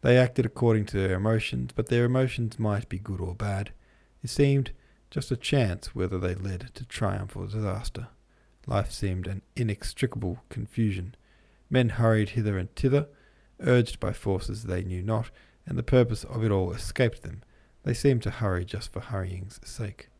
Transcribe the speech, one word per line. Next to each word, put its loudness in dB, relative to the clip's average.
They 6
acted 4
according 2
to -4
their 2
emotions, 0
but -2
their 4
emotions 0
might 0
be -6
good -6
or -4
bad. -2
It -6
seemed 4
just -6
a -2
chance 0
whether -2
they -2
led -6
to -12
triumph -4
or -6
disaster. -4
Life 0
seemed -2
an -6
inextricable -2
confusion. -4
Men 4
hurried 4
hither 0
and -6
thither, 2
urged 2
by -2
forces -4
they -2
knew -4
not, 0
and -4
the -2
purpose 6
of -4
it 4
all 2
escaped 0
them. -12
They 0
seemed 4
to -2
hurry 0
just -10
for -8
hurrying's -6
sake. -10